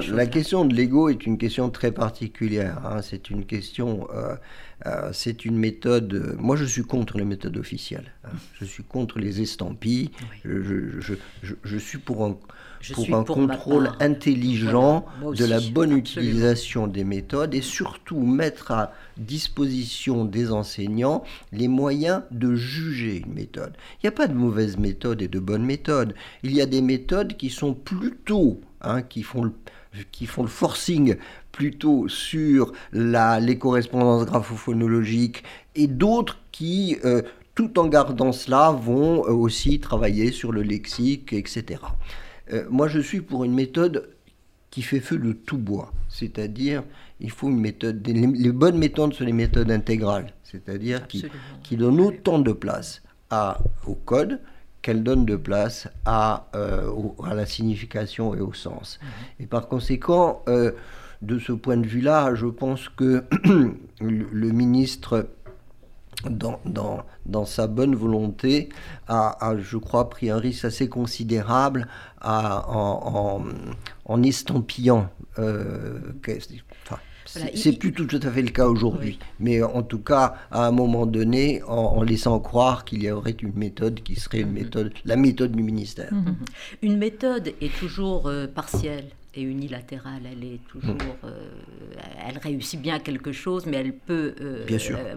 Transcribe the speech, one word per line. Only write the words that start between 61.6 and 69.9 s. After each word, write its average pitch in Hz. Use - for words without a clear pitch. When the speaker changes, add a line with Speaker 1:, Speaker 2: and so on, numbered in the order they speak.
Speaker 2:
de 117
vue-là, 131
je 113
pense 131
que 127
<clears throat> -
le, 113
le 110
ministre, 123
dans, 113
dans, -
dans 104
sa 110
bonne 127
volonté, 113
a, 113
a, 110
je 98
crois, 120